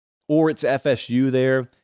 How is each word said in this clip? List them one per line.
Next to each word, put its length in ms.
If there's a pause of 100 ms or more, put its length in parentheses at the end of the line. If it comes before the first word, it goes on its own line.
(280)
Or 220
it's 140
F 240
S 200
U 220
there, 400 (140)